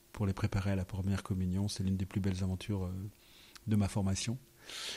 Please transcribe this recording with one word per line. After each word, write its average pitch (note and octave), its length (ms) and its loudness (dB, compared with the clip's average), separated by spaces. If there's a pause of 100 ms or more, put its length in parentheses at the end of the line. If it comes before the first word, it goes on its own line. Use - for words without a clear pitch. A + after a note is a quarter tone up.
(120)
pour G#2 160 0
les F#2+ 60 2
préparer G2+ 380 0
à G2 40 2
la F#2 100 0
première F#2+ 380 -2
communion. F#2 440 0
C'est - 160 -4
l'une F#2+ 140 2
des F#2+ 80 0
plus - 140 -2
belles F#2+ 240 0
aventures, F#2 400 -2
euh, F2+ 80 -4 (760)
de G#2+ 100 4
ma G2+ 120 6
formation. G2 500 2 (600)